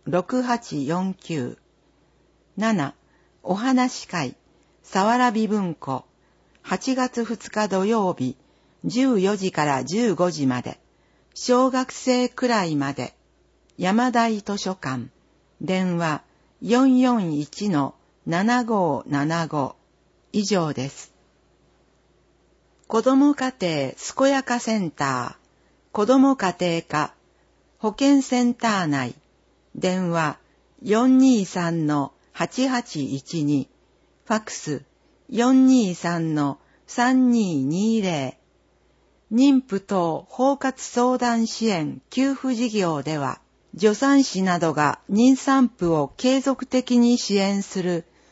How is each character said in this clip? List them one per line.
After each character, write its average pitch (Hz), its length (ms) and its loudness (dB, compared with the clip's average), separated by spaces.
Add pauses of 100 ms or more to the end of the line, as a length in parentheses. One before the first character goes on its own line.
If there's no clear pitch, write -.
六 180 380 -2
八 233 440 -4
四 180 280 -4
九。 127 440 -8 (1000)
七、 196 380 -2 (480)
お 185 140 -4
話 254 500 -2
会、 143 300 -8 (460)
早 196 260 -2 (100)
蕨 220 300 0
文 190 260 -2
庫。 131 300 -10 (580)
八 220 320 -4
月 247 300 -2
二 214 260 -8
日 214 180 -2
土 190 160 0
曜 202 300 0
日、 127 220 -6 (480)
十 254 340 2
四 196 180 2
時 190 140 -4
か 151 140 -2
ら 135 200 0
十 196 300 0
五 180 160 0
時 151 160 -4
ま 123 160 0
で。 - 160 -14 (560)
小 254 360 2
学 254 200 -2
生 247 380 0
く - 180 -4
ら 220 180 0
い 160 120 -2
ま 139 160 -2
で。 - 220 -10 (600)
山 220 360 0
台 226 280 0
図 202 160 -6
書 190 200 -6
館。 127 320 -8 (520)
電 180 380 -2
話 160 240 -2 (400)
四 254 380 4
四 214 400 0
一 202 280 -6
の 143 280 -2 (280)
七 214 400 0
五 185 420 0
七 156 420 -2
五。 143 260 -4 (580)
以 208 120 -2
上 175 280 0
で 131 160 -6
す。 - 240 -20 (1700)
子 220 160 0
ど 262 140 4
も 285 180 4
家 262 260 -4
庭 156 320 -2 (240)
健 269 120 2
や 277 140 0
か 240 180 -4
セ 220 180 -4
ン 175 120 -4
タ 127 500 -4
ー。 - 40 -20 (480)
子 208 140 0
ど 262 120 6
も 269 180 4
家 185 220 -2
庭 170 240 -2
科。 - 320 -4 (640)
保 214 140 -4
健 277 300 4
セ 247 200 0
ン 240 120 2
タ 208 280 -2
ー 165 40 -2
内。 139 280 -4 (600)
電 185 360 -2
話 160 280 -2 (440)
四 254 360 4
二 254 260 6
三 170 420 -2
の 147 260 -2 (200)
八 247 360 -2
八 240 360 -6
一 135 400 -6
二。 143 240 0 (560)
フ - 80 -6
ァ 214 40 2
ッ 220 40 -4
ク - 120 -14
ス - 300 -10 (480)
四 262 360 4
二 240 280 4
三 165 400 -2
の 143 240 -2 (280)
三 254 440 2
二 185 340 0
二 208 380 0
零。 147 360 -4 (920)
妊 262 340 4
婦 196 140 -4
等 170 480 -2
包 262 280 0
括 269 200 -4
相 247 420 0
談 233 280 0
支 220 200 -4
援 160 440 -2
給 269 240 0
付 262 200 -4
事 233 140 -2
業 175 340 -2
で 151 160 -4
は、 139 220 -6 (360)
助 208 180 4
産 277 280 4
師 190 200 -4
な 180 160 2
ど 160 160 2
が 143 260 0 (100)
妊 240 240 6
産 262 340 2
婦 170 260 -2
を 147 220 0
継 262 240 2
続 262 260 -2
的 247 320 2
に 240 200 6
支 - 180 -2
援 196 260 0
す 190 200 -6
る 175 220 -2 (280)